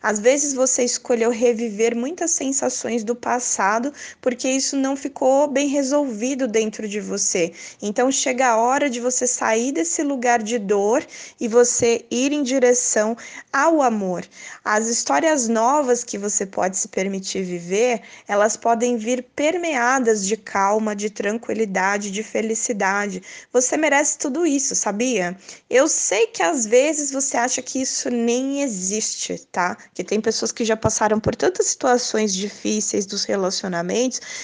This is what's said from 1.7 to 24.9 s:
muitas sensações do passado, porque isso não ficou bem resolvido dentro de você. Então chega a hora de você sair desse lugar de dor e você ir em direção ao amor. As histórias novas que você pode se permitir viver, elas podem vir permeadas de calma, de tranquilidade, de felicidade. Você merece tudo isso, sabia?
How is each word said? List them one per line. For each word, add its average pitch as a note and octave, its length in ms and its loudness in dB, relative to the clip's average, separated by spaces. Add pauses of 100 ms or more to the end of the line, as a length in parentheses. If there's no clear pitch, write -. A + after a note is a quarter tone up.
muitas D#4+ 380 -4
sensações B3 720 -2
do A#3 100 -2
passado, A#3+ 800 0 (280)
porque B3 280 -2
isso C4 260 0
não C#4 220 0
ficou C4+ 500 2
bem C#4+ 220 2
resolvido C4 800 0
dentro A3 400 0
de G3+ 100 -4
você. F#3+ 540 -2 (280)
Então A#3+ 300 0
chega C4 380 0
a A3+ 80 4
hora C4 340 2
de A#3+ 80 -4
você B3 260 -2
sair A#3 460 0
desse E4 320 -2
lugar B3 400 2
de A3 160 -2
dor G#3 480 2 (320)
e A#3+ 80 -4
você A#3 640 4
ir C4 220 0
em D4 100 0
direção A#3+ 720 2 (360)
ao D4+ 300 4
amor. G3 440 0 (380)
As A3 240 0
histórias C#4+ 580 2
novas A#3+ 560 2
que - 160 -10
você G#3 260 -4
pode F#3+ 320 -4
se - 120 -6
permitir F#3+ 560 -4
viver, F#3 580 -2 (240)
elas G#3 300 0
podem A#3 400 2
vir A#3+ 280 -2 (120)
permeadas C4 920 2
de G#3+ 100 0
calma, G#3 600 0
de G#3 120 -4
tranquilidade, G#3 1000 -2
de G3+ 140 -6
felicidade. G3+ 1000 -2 (300)
Você C4 240 2
merece D4 420 2
tudo D#4 260 -2
isso, C#4 300 0
sabia? G#3 300 -2 (640)